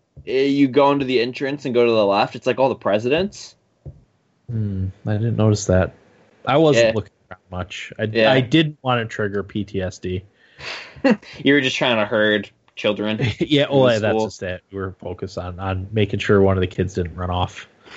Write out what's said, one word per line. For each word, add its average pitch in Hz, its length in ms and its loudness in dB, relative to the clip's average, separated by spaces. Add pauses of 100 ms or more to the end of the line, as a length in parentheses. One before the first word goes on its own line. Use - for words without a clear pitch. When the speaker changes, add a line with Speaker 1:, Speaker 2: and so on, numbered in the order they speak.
(280)
Speaker 1:
uh, - 20 -10
you 139 380 2
go 139 240 4
into 139 120 0
the 127 160 0
entrance 135 440 -6
and 127 100 -4
go 120 100 4
to 117 80 4
the 107 140 4
left. 107 300 0
It's, - 100 -10
like, 123 120 0
all 131 100 2
the 110 60 -2
presidents. 123 840 -2 (920)
Speaker 2:
Hmm, 101 380 -6 (180)
I 107 80 -2
didn't 110 220 -2
notice 107 300 2
that. 92 280 2 (520)
I 135 120 6
wasn't 131 300 6
Speaker 1:
Yeah. 110 60 2
Speaker 2:
looking 104 180 -6 (180)
around - 100 -18 (100)
much. 90 480 -10
I, 110 60 -2
Speaker 1:
Yeah. 110 260 2
Speaker 2:
I 131 120 4
didn't 156 400 0
wanna 120 240 0
trigger 101 360 -4
P 101 220 -6
T 95 160 -6
S 90 180 -6
D. 92 240 -6 (800)
Speaker 1:
<laughs> - 20 -4 (340)
You 135 160 2
were 143 80 4
just 131 140 -4
trying 127 200 0
to 107 80 0
herd 107 460 0 (260)
children 107 420 -4
Speaker 2:
<laughs> 117 220 -4
Yeah, 143 240 0
Speaker 1:
in 143 60 -4
Speaker 2:
well, 135 160 4
Speaker 1:
the 120 80 4
Speaker 2:
yeah, 110 60 0
that's 107 120 0
Speaker 1:
school. 110 140 -2
Speaker 2:
just - 160 -12
it. 90 280 -8
We 98 80 -10
were 95 220 -6
focused 92 380 -10
on, 90 200 -10
on 95 340 -6
making 104 280 0
sure 104 220 4
one 95 140 4
of 95 40 0
the 90 60 2
kids 92 280 -4
didn't 85 220 -4
run 90 140 -6
off 90 360 -4 (300)